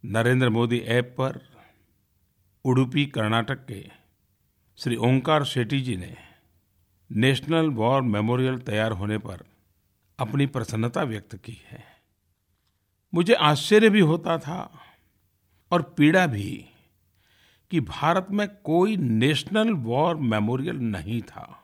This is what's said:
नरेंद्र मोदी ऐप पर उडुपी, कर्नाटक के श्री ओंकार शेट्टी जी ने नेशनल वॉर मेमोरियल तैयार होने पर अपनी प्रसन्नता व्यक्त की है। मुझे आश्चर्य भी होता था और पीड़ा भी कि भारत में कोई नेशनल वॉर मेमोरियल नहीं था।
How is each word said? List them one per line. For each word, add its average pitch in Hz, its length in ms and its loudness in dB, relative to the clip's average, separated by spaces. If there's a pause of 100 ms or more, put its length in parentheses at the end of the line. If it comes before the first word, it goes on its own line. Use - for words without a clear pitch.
नरेंद्र 120 440 2
मोदी 117 300 0
ऐप 120 400 -2
पर 131 220 -6 (1200)
उडुपी, 131 420 2
कर्नाटक 113 600 -2
के 98 180 -14 (920)
श्री 120 180 -2
ओंकार 131 480 2
शेट्टी 131 360 -2
जी 123 160 -4
ने 90 200 -12 (960)
नेशनल 139 600 2
वॉर 123 320 0
मेमोरियल 123 560 0
तैयार 110 340 -2
होने 104 260 -4
पर 98 300 -12 (680)
अपनी 131 280 -2
प्रसन्नता 120 560 -4
व्यक्त 110 340 -8
की 110 160 -18 (140)
है। - 160 -20 (1300)
मुझे 180 220 4
आश्चर्य 208 560 4
भी 208 100 4
होता 165 380 2
था 165 200 -10 (1120)
और 175 100 2 (160)
पीड़ा 165 280 6
भी 104 260 -4 (1160)
कि 170 100 0
भारत 165 500 -2
में 208 160 -2 (100)
कोई 185 400 2
नेशनल 151 760 0 (100)
वॉर 143 340 0
मेमोरियल 131 600 -2
नहीं 107 460 -4
था। - 240 -16 (180)